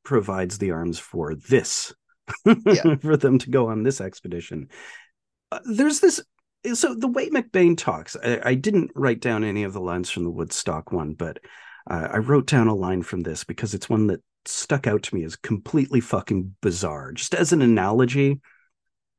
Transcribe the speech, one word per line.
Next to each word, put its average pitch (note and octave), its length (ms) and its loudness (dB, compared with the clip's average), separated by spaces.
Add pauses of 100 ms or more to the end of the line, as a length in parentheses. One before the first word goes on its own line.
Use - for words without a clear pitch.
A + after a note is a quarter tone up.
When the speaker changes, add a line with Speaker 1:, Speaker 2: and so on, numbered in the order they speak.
Speaker 1:
provides G2 540 -2
the G2 140 -2
arms E2 260 -4
for D#2 380 -8
this, - 580 0 (720)
Speaker 2:
Yeah. E3+ 300 6
Speaker 1:
<laughs> C#3 60 -4
for D#3 160 2
them C3+ 200 4
to B2+ 140 -2
go B2 160 2
on A2 160 -2
this C3+ 180 -2
expedition. F2 680 -10 (840)
Uh, - 140 -10
there's C4+ 340 0
this, - 200 4 (540)
so B3 220 0
the A#3 120 -2
way C4 220 -2
McBain F#3 480 4
talks, - 440 -6
I, A#2+ 220 0
I B2+ 120 2
didn't E3+ 400 2
write B2+ 260 0
down A2+ 220 -2
any G#2 200 -2
of F#2+ 100 -6
the G2+ 60 -8
lines F2+ 300 -4
from F2+ 140 -6
the E2+ 80 -4
Woodstock E2 600 -6
one, D#2 220 -4
but, D#2+ 240 -8 (520)
uh, E2 220 -4
I G#2 60 -2
wrote C3 300 2
down A#2+ 200 4
a A2 80 2
line F#2 280 -2
from F#2 180 -6
this E2 220 -8
because G2 320 -8
it's - 120 -8
one G#2+ 200 2
that F#2 140 -2 (240)
stuck - 420 -2
out G#2 160 0
to - 120 -8
me F2 100 -2
as E2 100 -10
completely C3+ 640 -2
fucking F#2+ 600 -4
bizarre. D#2+ 500 -4
Just - 240 -6
as E3+ 180 2
an D#3 80 4
analogy. B2+ 800 4 (800)